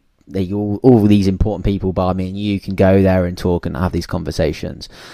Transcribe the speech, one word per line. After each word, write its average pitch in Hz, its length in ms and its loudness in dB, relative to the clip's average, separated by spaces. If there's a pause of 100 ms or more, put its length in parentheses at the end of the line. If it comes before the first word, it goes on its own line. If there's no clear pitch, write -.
(280)
they, 95 260 -6
all, 104 280 -4
all 120 260 6
these 104 200 4
important 95 380 -2
people, 95 260 -2
bar 92 220 -2
me 92 160 -6
and 95 80 -10
you, 104 240 -2
can 98 140 -8
go 95 260 4
there 92 240 4
and 90 120 -6
talk 87 280 -2
and 85 100 -8
have 85 160 -2
these 85 160 -6
conversations. 80 800 -6 (260)